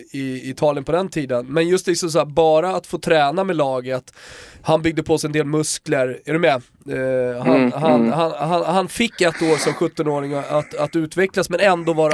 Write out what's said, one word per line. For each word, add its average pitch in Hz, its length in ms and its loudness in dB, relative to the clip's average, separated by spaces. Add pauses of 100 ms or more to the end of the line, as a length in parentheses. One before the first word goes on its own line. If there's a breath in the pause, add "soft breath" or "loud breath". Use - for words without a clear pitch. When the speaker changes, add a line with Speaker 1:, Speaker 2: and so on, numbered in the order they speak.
(120)
Speaker 1:
i 131 380 -8
Italien 143 340 -2
på 147 80 -4
den 180 160 0
tiden. 127 400 -4
Men 165 200 0
just 180 180 0
liksom 170 240 -2
så 160 80 2
här, 147 80 2
bara 160 500 4
att 175 100 -6
få 170 120 -8
träna 160 460 2
med 185 120 -2
laget. 131 560 -4 (500 loud breath)
Han 160 200 2
byggde 160 200 0
på 156 160 0
sig 151 100 -4
en 147 40 -6
del 151 140 0
muskler. 143 800 -2
Är 147 80 -6
du 160 60 0
med? 160 160 4
Eh, 127 920 -4
han, 131 100 4
Speaker 2:
Mm, 127 160 4
Speaker 1:
han, 156 280 2
Speaker 2:
mm. 117 120 2
Speaker 1:
han, 165 260 0
han, 170 260 0
han 180 240 0
fick - 320 -2
ett 170 220 0
år 160 140 4
som 147 180 0
sjuttonåring 147 600 -2
att, 143 400 -2
att 147 220 -2
utvecklas 175 540 0
men 175 100 0
ändå 170 320 2
vara 156 220 2